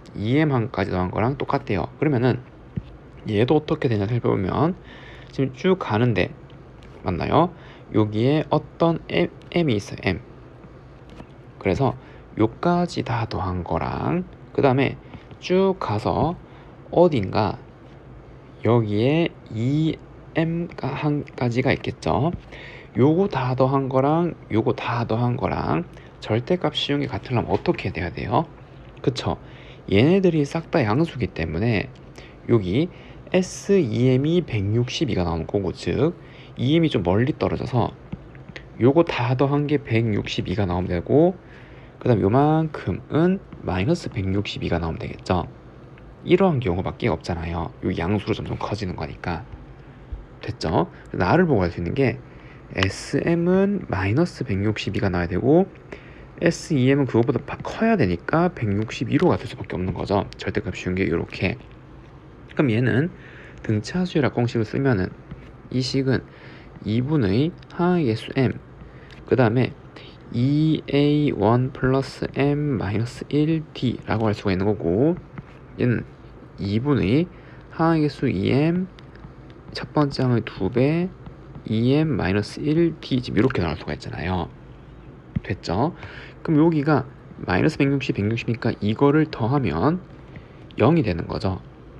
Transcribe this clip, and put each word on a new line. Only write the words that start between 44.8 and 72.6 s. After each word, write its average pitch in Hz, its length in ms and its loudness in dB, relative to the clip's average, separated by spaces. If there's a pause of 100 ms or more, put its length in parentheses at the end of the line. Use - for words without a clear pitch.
되겠죠. - 460 -2 (800)
이러한 180 360 4
경우밖에 87 480 -2
없잖아요. 82 640 -4 (120)
요 87 140 -2
양수로 98 360 0
점점 - 240 -4
커지는 101 380 -6
거니까. 80 480 -8 (960)
됐죠? - 500 -2 (220)
나를 131 340 4
보고 123 160 2
알 87 80 2
수 - 100 -6
있는 87 140 -4
게 127 240 2 (580)
에스엠은 175 1120 0
마이너스 117 560 0
백육십이가 101 640 -2
나와야 87 180 0
되고 135 400 4 (760)
에스이엠은 139 640 2
그거보다 120 400 2
파-, - 100 -8
커야 - 400 0
되니까 151 520 2
백육십이로 117 800 0
같을 101 180 2
수밖에 - 300 -10
없는 92 180 -2
거죠. 85 320 0 (100)
절대값 - 400 -4
쉬운 92 180 -4
게 92 140 0
요렇게. 85 480 -2 (960)
그럼 147 180 2
얘는 127 400 2 (520)
등차 113 420 -2
수열학 151 300 0
공식을 117 300 0
쓰면은 117 440 0 (640)
이 127 100 -2
식은 131 420 0 (640)
이 110 160 0
분의 131 520 2 (200)
항의 175 320 2
개수 110 320 -2
M, 131 160 4 (760)
그 - 100 2
다음에 117 360 4 (600)
이 147 500 2 (100)
에이 147 400 4
원 120 400 2
플러스 - 640 0
M 143 240 2
마이너스 117 720 -2